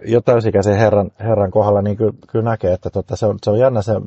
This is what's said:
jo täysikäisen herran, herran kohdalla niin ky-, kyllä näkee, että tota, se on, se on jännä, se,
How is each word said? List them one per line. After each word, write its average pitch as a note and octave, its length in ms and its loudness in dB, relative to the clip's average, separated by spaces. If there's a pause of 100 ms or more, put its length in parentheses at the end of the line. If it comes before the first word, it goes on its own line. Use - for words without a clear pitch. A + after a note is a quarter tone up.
jo A#2 140 2
täysikäisen G#2 560 2
herran, G#2 340 2 (100)
herran G2+ 300 0
kohdalla G2+ 320 2
niin G#2 140 -2
ky-, G#2+ 160 0 (160)
kyllä A2+ 220 -2
näkee, G2 220 -2
että F#2 180 -6
tota, - 260 -8
se A2+ 100 -2
on, G2+ 160 -2
se - 80 -2
on G#2 80 2
jännä, B2 240 2
se, G#2+ 100 -2 (140)